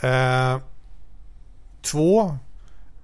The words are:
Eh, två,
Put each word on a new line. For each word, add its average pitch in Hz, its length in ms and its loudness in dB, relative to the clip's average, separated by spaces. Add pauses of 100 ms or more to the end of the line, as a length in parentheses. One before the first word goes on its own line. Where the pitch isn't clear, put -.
Eh, 127 580 4 (1200)
två, 170 560 4 (680)